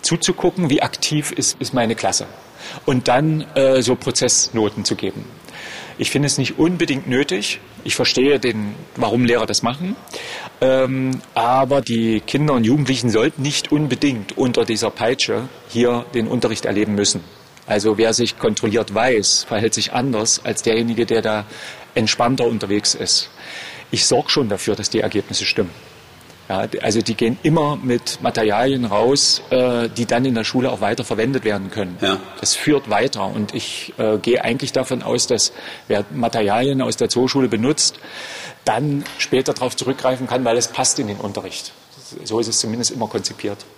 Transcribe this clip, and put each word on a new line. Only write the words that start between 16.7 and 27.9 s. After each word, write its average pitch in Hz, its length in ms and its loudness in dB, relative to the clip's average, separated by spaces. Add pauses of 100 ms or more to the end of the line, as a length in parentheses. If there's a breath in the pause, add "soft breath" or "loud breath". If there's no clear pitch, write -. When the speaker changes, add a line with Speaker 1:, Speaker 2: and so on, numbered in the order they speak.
Speaker 1:
müssen. 101 280 0 (440)
Also 107 320 2
wer 113 160 4
sich 117 240 0
kontrolliert 107 560 0
weiß, 113 500 2
verhält 110 300 0
sich - 180 -2
anders 123 520 0
als 107 180 -4
derjenige, 117 440 2
der 113 160 2
da 107 220 0 (500 loud breath)
entspannter 120 500 2
unterwegs 104 500 0
ist. - 340 -2 (640 loud breath)
Ich - 160 0
sorg - 240 2
schon 131 180 2
dafür, 101 260 0
dass 101 160 -4
die 113 100 0
Ergebnisse 104 440 -2
stimmen. 95 260 0 (760)
Ja, 98 180 -2
d-, - 140 -6
also 120 220 2
die 113 120 -2
gehen - 300 0
immer 151 320 2
mit 123 440 -2